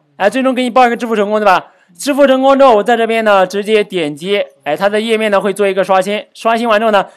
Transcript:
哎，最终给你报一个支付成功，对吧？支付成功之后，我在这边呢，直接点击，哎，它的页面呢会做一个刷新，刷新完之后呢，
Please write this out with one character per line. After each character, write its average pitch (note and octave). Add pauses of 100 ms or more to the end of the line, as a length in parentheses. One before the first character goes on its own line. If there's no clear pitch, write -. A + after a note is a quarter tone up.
(160)
哎， F#3+
最 C4
终 B3+
给 B3+
你 B3
报 B3
一 -
个 A#3
支 A3
付 A3+
成 G3+
功， G#3+
对 G#3+
吧？ F3+ (240)
支 C#4+
付 C#4
成 C4
功 C4+
之 C#4
后， A#3+
我 G3+
在 A#3
这 A3+
边 A3+
呢， G3
直 G3
接 G#3
点 E3
击， F#3+ (220)
哎， D3
它 G3
的 G#3+
页 A3+
面 A3
呢 G3
会 G3
做 G3
一 F#3+
个 F#3+
刷 F#3+
新， G3+
刷 A3+
新 A#3
完 G#3+
之 A3+
后 A3
呢， G3 (120)